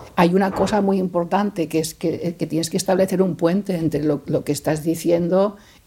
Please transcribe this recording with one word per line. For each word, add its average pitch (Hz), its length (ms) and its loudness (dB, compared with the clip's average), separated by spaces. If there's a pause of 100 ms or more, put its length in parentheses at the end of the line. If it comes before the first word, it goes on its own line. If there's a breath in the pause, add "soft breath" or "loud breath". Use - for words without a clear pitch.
(160 loud breath)
Hay 175 180 4
una 190 180 2
cosa 196 280 0
muy 196 180 2
importante 180 720 -2
que 160 120 0
es 160 140 -6
que, 165 280 -2
eh, 170 160 -4
que 175 80 -2
tienes 160 240 -4
que - 60 -4
establecer 185 460 2
un 185 140 0
puente 180 400 0
entre 151 280 -2
lo, 143 220 0
lo 143 180 -2
que 147 80 -4
estás 151 320 -2
diciendo 170 720 0 (300 loud breath)